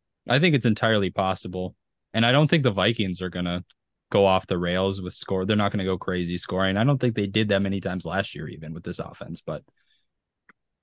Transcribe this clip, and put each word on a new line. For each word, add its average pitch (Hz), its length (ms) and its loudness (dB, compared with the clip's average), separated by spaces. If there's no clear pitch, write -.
I 127 100 4
think 165 160 4
it's 123 100 2
entirely 107 440 2
possible. 92 680 -4
And 113 120 2
I 123 60 4
don't 147 180 4
think 160 140 2
the 123 80 4
Vikings 95 500 0
are 92 80 -4
gonna 87 340 -4
go 101 140 6
off 95 220 2
the 92 100 -2
rails 92 440 0
with 90 120 -8
score. 95 320 -4
They're 104 120 2
not 101 160 2
gonna 101 100 -2
go 92 140 0
crazy 90 400 -4
scoring. 95 400 0
I 113 80 4
don't 139 140 4
think 120 160 0
they 101 120 -2
did 107 220 0
that 98 120 2
many 98 200 -2
times 90 240 -6
last 92 280 -4
year, - 140 -10
even 78 260 -12
with 85 120 -12
this 87 140 -6
offense. - 420 -12
But, 76 220 -8